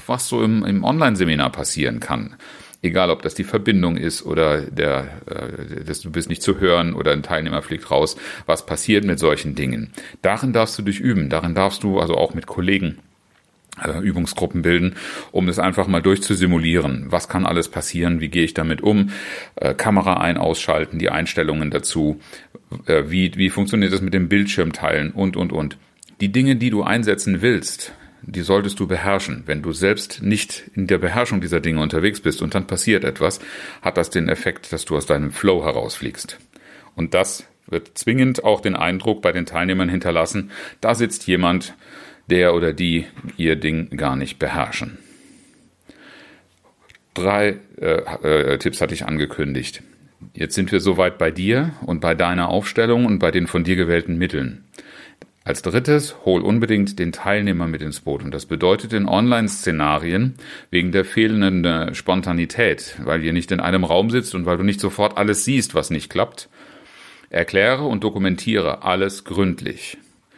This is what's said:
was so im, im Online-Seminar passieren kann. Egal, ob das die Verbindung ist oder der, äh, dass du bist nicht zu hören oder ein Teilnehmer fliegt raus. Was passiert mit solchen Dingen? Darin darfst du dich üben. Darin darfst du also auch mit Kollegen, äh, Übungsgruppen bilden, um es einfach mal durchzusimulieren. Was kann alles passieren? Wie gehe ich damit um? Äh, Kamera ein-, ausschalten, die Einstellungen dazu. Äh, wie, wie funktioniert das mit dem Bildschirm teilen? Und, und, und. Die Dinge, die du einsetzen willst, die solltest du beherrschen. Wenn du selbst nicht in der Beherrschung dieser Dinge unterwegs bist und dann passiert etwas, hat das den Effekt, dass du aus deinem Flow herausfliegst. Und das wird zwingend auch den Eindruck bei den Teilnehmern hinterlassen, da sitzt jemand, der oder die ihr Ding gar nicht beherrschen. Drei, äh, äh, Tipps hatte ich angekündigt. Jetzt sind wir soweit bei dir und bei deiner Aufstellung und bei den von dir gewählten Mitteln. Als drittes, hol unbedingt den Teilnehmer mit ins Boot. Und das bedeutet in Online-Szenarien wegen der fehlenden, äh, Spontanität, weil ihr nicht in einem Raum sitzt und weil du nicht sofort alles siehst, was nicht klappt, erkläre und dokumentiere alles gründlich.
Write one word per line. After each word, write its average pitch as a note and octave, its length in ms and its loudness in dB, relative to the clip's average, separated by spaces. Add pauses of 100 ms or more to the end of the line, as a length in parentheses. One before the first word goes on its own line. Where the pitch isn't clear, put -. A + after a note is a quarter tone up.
was B2 220 -4
so A#2 120 0
im, A2 220 2
im G2 220 0
Online-Seminar F2+ 680 2
passieren C2+ 480 -2
kann. A1+ 360 -6 (460)
Egal, F2+ 280 2
ob D#2+ 120 0
das - 140 -6
die G2+ 80 -4
Verbindung F#2 540 2
ist D#2+ 280 -4
oder D2+ 360 2
der, C#2 460 -2 (200)
äh, - 560 -10
dass D#2 180 -8
du E2+ 80 -12
bist D#2+ 200 -4
nicht E2+ 120 -4
zu - 180 0
hören F2 340 4
oder D#2 180 0
ein D2 100 0
Teilnehmer D#2 400 -4
fliegt - 300 -8
raus. C#2+ 240 2 (300)
Was D#2+ 200 0
passiert G#2 380 2
mit F#2 160 0
solchen D2+ 360 0
Dingen? B1+ 360 -4 (300)
Darin A2+ 320 0
darfst A2 260 2
du G#2+ 40 -4
dich G2+ 160 -2
üben. G2 300 2
Darin E2 240 0
darfst F#2+ 300 0
du G2 160 2
also E2+ 160 2
auch E2 180 0
mit E2+ 140 -6
Kollegen, F2+ 500 0 (840)
äh, D#2 160 -2
Übungsgruppen F2 640 -2
bilden, F2 340 2 (360)
um F2+ 180 4
es F2 100 -2
einfach F2+ 280 2
mal F2 140 2
durchzusimulieren. F2 1080 2
Was E2+ 180 0
kann F#2 180 0
alles E2+ 220 0
passieren? E2+ 540 -2
Wie D#2 80 -4
gehe E2 160 2
ich - 80 -4
damit D#2+ 280 -2
um? G#2 280 4 (460)
Äh, - 180 0
Kamera F#2+ 480 2
ein-, E2+ 160 2
ausschalten, D#2+ 600 0
die F2+ 100 2
Einstellungen D#2 640 0
dazu. D2+ 500 -2 (640)
Äh, D#2 220 4
wie, F2+ 280 0
wie F#2+ 140 2
funktioniert G2 420 2
das F#2+ 100 0
mit F2+ 120 -2
dem F2+ 160 2
Bildschirm G2 420 2
teilen? D#2+ 400 -2
Und, F#2+ 240 -2
und, F2+ 160 -2
und. D#2 260 -4 (440)
Die G2 100 0
Dinge, B2+ 240 4
die A#2+ 140 0
du G#2 140 0
einsetzen G2+ 580 0
willst, - 520 0 (280)
die G2 200 -8
solltest G2 380 2
du F#2+ 80 0
beherrschen. F2 600 -2
Wenn D2+ 160 -4
du D#2+ 100 -4
selbst F#2+ 480 0
nicht - 540 -2
in F#2+ 120 -2
der F#2 120 4
Beherrschung F#2+ 420 0
dieser E2+ 180 0
Dinge D#2 220 0
unterwegs E2 400 0
bist - 200 0
und E2 140 -4
dann F#2+ 120 -2
passiert F#2+ 360 2
etwas, - 380 -2 (400)
hat - 160 0
das E2+ 140 0
den E2+ 180 0
Effekt, - 420 -4
dass D#2+ 140 -6
du D#2 100 -2
aus C#2+ 120 -2
deinem D2 240 0
Flow F2 340 2
herausfliegst. - 720 -6 (580)
Und E2+ 200 -2
das - 300 0 (220)
wird - 300 -8
zwingend C3 460 2
auch G#2+ 180 4
den G2 140 0
Eindruck F#2 460 0
bei F2 100 2
den E2+ 140 -2
Teilnehmern F2+ 440 0
hinterlassen, F2 640 0 (280)
da A2+ 160 2
sitzt A2+ 320 -2
jemand, F2 460 2 (560)
der F2+ 240 6
oder E2 200 2
die E2 320 0 (320)
ihr D#2+ 180 2
Ding D#2 420 -2
gar C2+ 180 -2
nicht C2+ 240 -8
beherrschen. - 580 -4 (2250)
Drei, G2+ 440 2 (220)
äh, D2+ 720 2
äh, C#2 40 0
Tipps - 240 -2
hatte E2+ 120 0
ich D#2 120 -8
angekündigt. D2 800 -4 (500)
Jetzt - 220 -6
sind F#2 160 0
wir G2 80 4
soweit F2+ 380 2
bei E2 140 2
dir A#2 420 0 (120)
und E2 140 -2
bei E2 160 2
deiner F2 340 0
Aufstellung A2+ 560 2
und G#2 140 2
bei E2 100 4
den F2 160 2
von F2 180 0
dir F2+ 120 2
gewählten E2+ 420 0
Mitteln. D2 460 -4 (800)
Als - 180 -6
drittes, C3+ 640 0
hol F#2 180 4
unbedingt G#2 560 2
den F2 140 -2
Teilnehmer G2 560 -2
mit D#2 140 -6
ins D2+ 180 -8
Boot. C#2 240 -6
Und C#2 100 -6
das C#2+ 120 -8
bedeutet G2 480 0
in G2 160 0
Online-Szenarien F#2 1300 0 (360)
wegen F2 220 2
der F#2+ 100 4
fehlenden, G2+ 640 2
äh, E2 280 0
Spontanität, F2 1080 -2
weil D#2 200 0
ihr E2 100 0
nicht E2+ 180 -2
in F#2 80 0
einem F#2 240 2
Raum F2+ 260 4
sitzt A#2+ 240 -2
und F2+ 120 -4
weil F2 120 2
du F#2 60 0
nicht G2+ 160 2
sofort G#2 380 0
alles G2+ 260 0
siehst, C3 320 0
was D2 140 0
nicht D#2 200 -4
klappt, - 380 -4 (840)
erkläre G2+ 540 2
und A#2 200 -2
dokumentiere F#2+ 800 0
alles F#2+ 420 -2
gründlich. - 720 -4 (400)